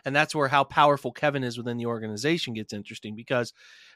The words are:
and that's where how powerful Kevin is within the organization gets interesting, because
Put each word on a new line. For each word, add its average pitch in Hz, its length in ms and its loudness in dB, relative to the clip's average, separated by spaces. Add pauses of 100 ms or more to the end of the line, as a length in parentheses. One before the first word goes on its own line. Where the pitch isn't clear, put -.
and 135 100 -4
that's 151 220 2
where 143 140 0
how 139 160 4
powerful 143 480 4
Kevin 143 320 0
is 117 120 -4
within 120 200 -4
the 117 80 -4
organization 117 680 -2
gets 107 200 -8
interesting, 107 420 -10
because 120 380 -2 (420)